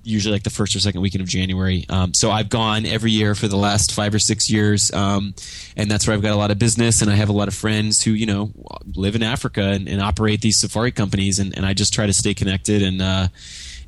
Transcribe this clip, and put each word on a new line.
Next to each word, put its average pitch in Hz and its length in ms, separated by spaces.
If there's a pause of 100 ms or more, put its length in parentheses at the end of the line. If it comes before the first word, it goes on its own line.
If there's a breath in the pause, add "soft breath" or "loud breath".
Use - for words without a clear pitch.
usually, 107 300
like, 101 100
the - 80
first - 240
or 98 60
second 92 220
weekend 95 200
of 92 60
January. 92 640
Um, 90 240
so 113 160
I've 104 180
gone 110 380
every 110 260
year 107 220
for 107 120
the 101 100
last 101 360
five 104 220
or 107 40
six - 320
years, 104 420
um, 98 420 (420 loud breath)
and 104 140
that's 104 160
where 110 100
I've 104 60
got 107 100
a 104 40
lot 104 140
of 104 80
business, 117 440
and 104 80
I 104 40
have 104 140
a 104 40
lot 101 140
of 98 80
friends 107 480
who, 113 100
you 110 140
know, 104 240 (460)
live 98 180
in 117 80
Africa 113 400
and, 98 260
and 98 140
operate 107 380
these 107 180
safari 110 340
companies, 98 460
and, 98 180
and - 100
I 98 80
just 101 180
try 107 140
to 98 80
stay 104 200
connected 98 480
and, 92 200
uh, 95 260 (600 loud breath)